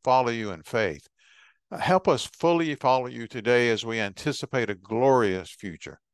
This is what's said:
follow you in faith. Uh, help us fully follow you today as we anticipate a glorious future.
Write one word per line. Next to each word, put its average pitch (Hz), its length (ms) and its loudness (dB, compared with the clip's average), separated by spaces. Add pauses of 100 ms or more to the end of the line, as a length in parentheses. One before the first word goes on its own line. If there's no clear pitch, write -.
follow 127 280 2
you 113 200 -6
in 80 120 -12
faith. 92 440 -4 (640)
Uh, 196 60 -12
help 185 320 2
us 135 160 0
fully 165 500 0
follow 131 320 0
you 120 180 -12
today 120 440 2
as 110 160 0
we 113 160 -4
anticipate 117 680 -4
a 101 60 -4
glorious 110 720 2
future. - 520 -14 (120)